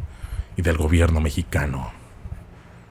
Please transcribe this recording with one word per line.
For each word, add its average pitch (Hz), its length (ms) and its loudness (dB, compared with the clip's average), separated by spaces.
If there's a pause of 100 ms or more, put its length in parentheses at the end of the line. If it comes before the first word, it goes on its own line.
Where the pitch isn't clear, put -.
(560)
y 90 60 -2
del 80 160 2
gobierno 82 420 4
mexicano. 71 720 -2 (1000)